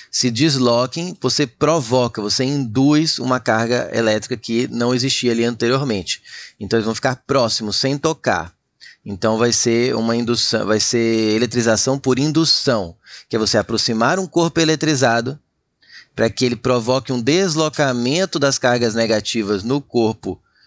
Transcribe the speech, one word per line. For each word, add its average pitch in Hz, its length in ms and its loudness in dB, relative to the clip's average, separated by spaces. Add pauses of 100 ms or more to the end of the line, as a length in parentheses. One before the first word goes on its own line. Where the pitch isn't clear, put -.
(120)
se - 180 0
desloquem, 127 880 0
você 131 280 0
provoca, 127 760 0
você 101 220 -2
induz 139 720 2
uma 127 220 -2
carga 117 520 0
elétrica 113 460 0
que 117 300 -2
não 120 260 0
existia 127 380 0
ali 117 120 2
anteriormente. 120 800 -2 (380)
Então 104 180 -2
eles 107 80 0
vão 113 80 -2
ficar 127 320 -4
próximos, 113 520 -2
sem 135 200 0
tocar. 104 560 -2 (500)
Então 107 320 -2
vai 117 160 2
ser 120 440 2
uma 113 200 0
indução, 117 520 -2
vai 107 120 2
ser 113 560 2
eletrização 117 600 0
por 127 220 0
indução, 139 760 0 (320)
que - 80 -4
é 110 40 0
você 110 180 0
aproximar 113 600 0
um 190 80 -4
corpo 170 320 0
eletrizado 143 800 0 (760)
para 113 140 2
que 127 160 -2
ele 120 100 0
provoque 123 560 0
um 127 80 -2
deslocamento 151 1160 0
das 139 220 0
cargas 120 340 2
negativas 107 720 0
no 135 180 -2
corpo 110 580 -2 (260)